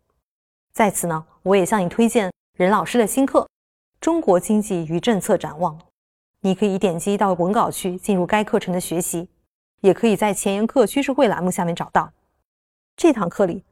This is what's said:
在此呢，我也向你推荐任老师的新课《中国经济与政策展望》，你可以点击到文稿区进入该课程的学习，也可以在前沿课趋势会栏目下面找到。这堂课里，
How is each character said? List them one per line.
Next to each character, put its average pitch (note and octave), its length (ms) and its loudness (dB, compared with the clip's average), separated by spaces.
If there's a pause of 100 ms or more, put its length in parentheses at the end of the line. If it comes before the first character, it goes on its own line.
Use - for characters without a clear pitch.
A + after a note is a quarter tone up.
(720)
在 G#3+ 180 2
此 - 180 -6
呢， D#3+ 180 -6 (180)
我 F#3+ 120 2
也 F#3 100 4
向 G#3 180 0
你 F3 60 -2
推 A#3 180 2
荐 G#3 240 0 (240)
任 F3+ 140 2
老 G3 160 2
师 - 120 -2
的 A3+ 80 4
新 B3+ 200 0
课 C#4 160 2 (580)
《中 E4 220 0
国 F#3 180 4
经 G#3+ 220 0
济 F3+ 240 -4
与 E3 140 -2
政 G#3+ 200 0
策 F#3 180 0
展 D3+ 220 -8
望》， D#3+ 180 -4 (640)
你 F#3+ 160 0
可 G#3+ 100 0
以 G3 140 0
点 F3 180 0
击 G3+ 200 -2
到 G3 160 2
文 F3 180 0
稿 G#3+ 180 0
区 F3+ 280 -6
进 G3+ 180 -2
入 F3+ 100 0
该 G#3+ 180 0
课 G#3+ 140 -2
程 F#3 160 -4
的 F3+ 60 -2
学 F3 220 -4
习， F3 260 -6 (540)
也 F#3+ 120 6
可 A#3 140 0
以 G#3 80 4
在 G3 180 0
前 G3 200 -2
沿 G#3 120 -2
课 A3+ 220 2
趋 C#4 160 -2
势 C4+ 80 -2
会 C4 160 4
栏 E3+ 160 0
目 F3+ 80 0
下 F3 140 -2
面 E3+ 100 -4
找 - 160 -10
到。 E3 200 0 (840)
这 E4 180 4
堂 G3 160 -2
课 G3+ 160 0
里， F3+ 260 -6